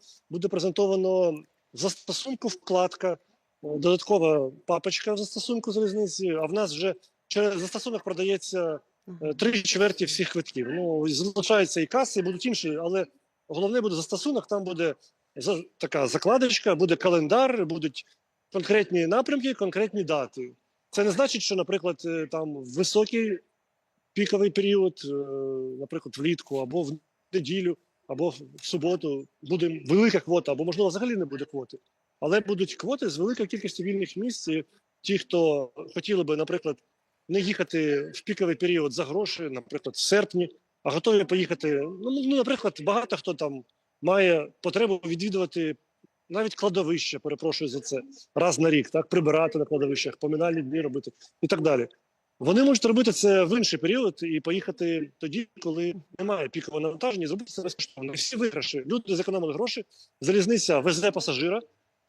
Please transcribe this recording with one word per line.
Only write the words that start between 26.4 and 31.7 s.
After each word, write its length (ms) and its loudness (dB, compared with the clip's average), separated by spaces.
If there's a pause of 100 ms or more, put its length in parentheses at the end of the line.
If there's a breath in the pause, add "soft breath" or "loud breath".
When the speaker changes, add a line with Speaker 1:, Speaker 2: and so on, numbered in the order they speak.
Speaker 1:
або 240 -2
в 160 -6 (340)
неділю, 440 -2 (320)
або 200 -2
в, 60 -6 (280)
в 40 -12
суботу 600 -2 (140)
буде 440 -2
велика 340 6
квота, 320 2
або, 120 -2
можливо, 240 2
взагалі 280 -2
не 80 -2
буде 200 -8
квоти. 340 -12 (420)